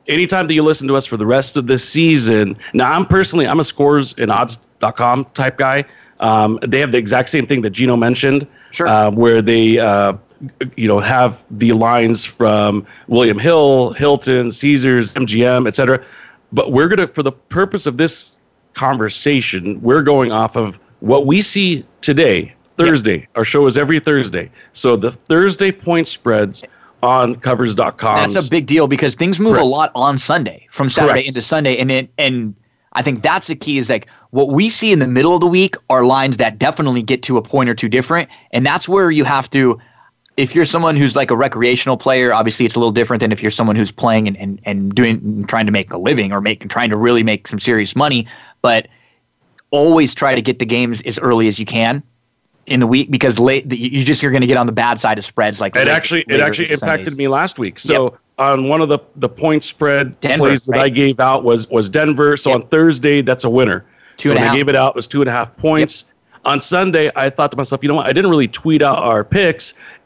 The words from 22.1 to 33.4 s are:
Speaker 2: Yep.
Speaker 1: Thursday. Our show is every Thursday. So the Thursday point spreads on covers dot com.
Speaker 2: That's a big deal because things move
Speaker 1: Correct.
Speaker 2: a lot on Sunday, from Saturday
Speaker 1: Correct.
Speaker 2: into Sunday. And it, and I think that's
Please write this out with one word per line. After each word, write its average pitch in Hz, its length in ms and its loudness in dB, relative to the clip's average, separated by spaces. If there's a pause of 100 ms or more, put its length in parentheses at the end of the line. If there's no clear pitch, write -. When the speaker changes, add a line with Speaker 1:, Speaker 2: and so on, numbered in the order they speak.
Speaker 2:
Yep. 170 100 2
Speaker 1:
Thursday. 107 480 0
Our 113 100 -2
show 143 220 2
is 120 100 2
every 147 220 0
Thursday. 123 520 -4 (220)
So 120 220 0
the 110 160 -2
Thursday 190 600 0
point 170 360 -2
spreads 107 560 -2 (400)
on 123 320 2
covers 120 400 -2
dot - 220 -2
com. 107 200 0
Speaker 2:
That's 110 300 -2
a - 20 -6
big 160 160 -2
deal 147 220 2
because 139 280 0
things 175 240 -2
move 220 140 2
Speaker 1:
Correct. 160 120 2
Speaker 2:
a 127 40 2
lot 151 240 0
on 135 240 0
Sunday, 139 540 -4
from 135 180 -2
Saturday 147 240 2
Speaker 1:
Correct. 131 140 -2
Speaker 2:
into 127 140 -6
Sunday. 139 360 -2
And 131 140 -2
it, 131 260 -2
and 123 380 -2 (380)
I - 100 -4
think 127 180 -4
that's 151 260 -2